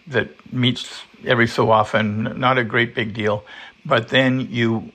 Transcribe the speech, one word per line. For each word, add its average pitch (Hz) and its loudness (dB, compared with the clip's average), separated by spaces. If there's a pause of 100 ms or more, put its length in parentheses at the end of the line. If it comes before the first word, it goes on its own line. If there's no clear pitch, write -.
that 107 -2 (240)
meets 127 -2 (240)
every 123 2
so 113 2
often, 110 0
not 131 2
a 123 2
great 117 0
big 110 -4
deal. 104 -2 (420)
But 120 0
then 131 2 (100)
you 113 0